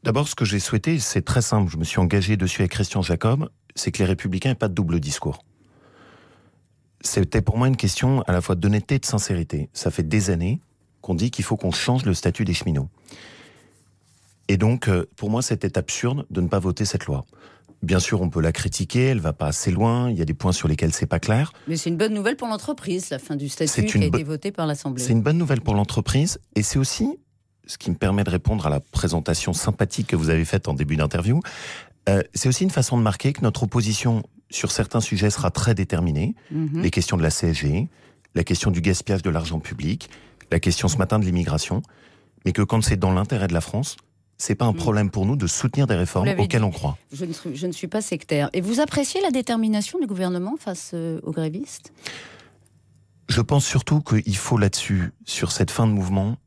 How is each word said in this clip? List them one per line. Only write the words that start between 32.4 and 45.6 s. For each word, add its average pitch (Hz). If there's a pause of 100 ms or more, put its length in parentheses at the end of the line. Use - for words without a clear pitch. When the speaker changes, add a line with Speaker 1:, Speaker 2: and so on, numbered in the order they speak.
Speaker 1:
aussi 127
une 190
façon 127
de 117
marquer 110
que -
notre 113
opposition 113 (280)
sur -
certains 113
sujets 104
sera 92
très -
déterminée. 87 (160)
Speaker 2:
Mhm. 156
Speaker 1:
Les -
questions -
de 85
la 78
C -
S 80
G, 80 (460)
la 85
question 92
du 85
gaspillage 92
de 92
l'argent 82
public, - (400)
la 85
question 90
ce 78
matin 107
de 104
l'immigration, 85 (640)
mais 92
que 104
quand 110
c'est 104
dans 92
l'intérêt 98
de 85
la 82
France, - (400)
c'est -
pas 120
un 110
Speaker 2:
Mhm. 85
Speaker 1:
problème 104
pour 95
nous 123
de 95
soutenir 135